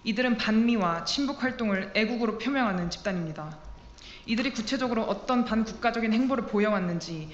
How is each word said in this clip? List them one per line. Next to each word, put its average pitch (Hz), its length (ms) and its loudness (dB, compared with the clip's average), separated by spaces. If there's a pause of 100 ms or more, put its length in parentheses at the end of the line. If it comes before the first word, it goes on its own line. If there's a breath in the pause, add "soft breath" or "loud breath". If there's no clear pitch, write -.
이들은 233 320 2
반미와 214 680 2
친북 277 400 -2
활동을 226 520 -2
애국으로 220 420 2
표명하는 214 520 0
집단입니다. 160 680 -6 (720 loud breath)
이들이 233 220 0
구체적으로 233 520 -2
어떤 233 420 0
반국가적인 226 680 0
행보를 247 360 2
보여왔는지 175 880 0